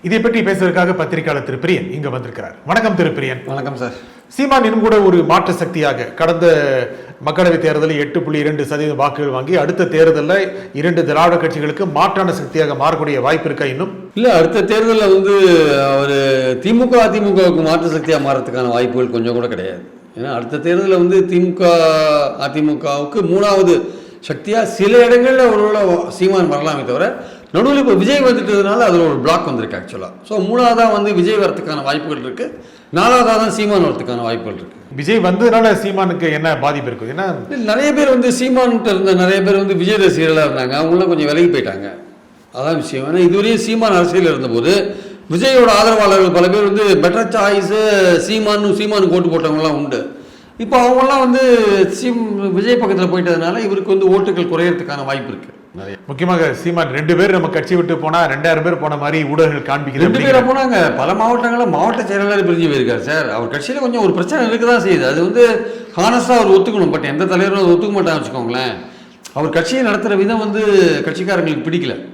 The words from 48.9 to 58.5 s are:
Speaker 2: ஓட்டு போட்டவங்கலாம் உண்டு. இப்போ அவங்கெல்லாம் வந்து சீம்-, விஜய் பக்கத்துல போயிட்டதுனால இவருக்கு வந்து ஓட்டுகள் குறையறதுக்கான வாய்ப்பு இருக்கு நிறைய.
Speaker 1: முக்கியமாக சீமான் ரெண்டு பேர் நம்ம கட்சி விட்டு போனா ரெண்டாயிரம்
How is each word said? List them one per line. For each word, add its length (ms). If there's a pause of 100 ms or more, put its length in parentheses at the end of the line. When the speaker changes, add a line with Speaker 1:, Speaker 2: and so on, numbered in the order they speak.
Speaker 2:
ஓட்டு 160
போட்டவங்கலாம் 480
உண்டு. 200 (600)
இப்போ 180
அவங்கெல்லாம் 420
வந்து 160 (560)
சீம்-, 560
விஜய் 300
பக்கத்துல 280
போயிட்டதுனால 480
இவருக்கு 360
வந்து 140
ஓட்டுகள் 440
குறையறதுக்கான 520
வாய்ப்பு 280
இருக்கு 180 (240)
நிறைய. 220 (100)
Speaker 1:
முக்கியமாக 480
சீமான் 400
ரெண்டு 220
பேர் 200
நம்ம 120
கட்சி 280
விட்டு 200
போனா 300
ரெண்டாயிரம் 360